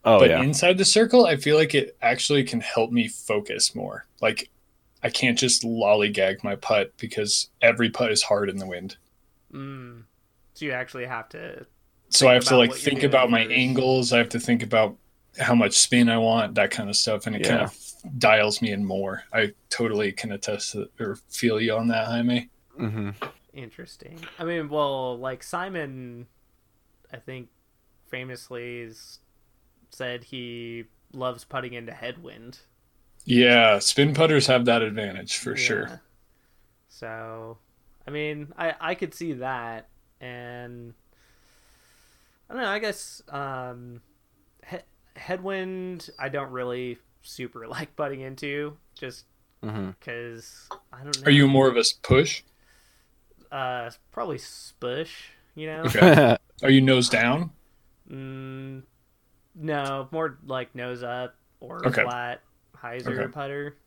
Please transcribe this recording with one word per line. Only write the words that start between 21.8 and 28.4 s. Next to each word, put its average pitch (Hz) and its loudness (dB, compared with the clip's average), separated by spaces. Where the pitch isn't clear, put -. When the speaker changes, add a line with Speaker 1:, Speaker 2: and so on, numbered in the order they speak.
Speaker 2:
that, 113 -2
Jaime. 120 -2
Speaker 1:
Mm-hmm. 107 -6
Speaker 3:
Interesting. 143 -20
I 170 -10
mean, 165 -6
well, 135 -2
like, 127 -10
Simon, 135 -10
I 127 -18
think, 127 -16
famously 123 -12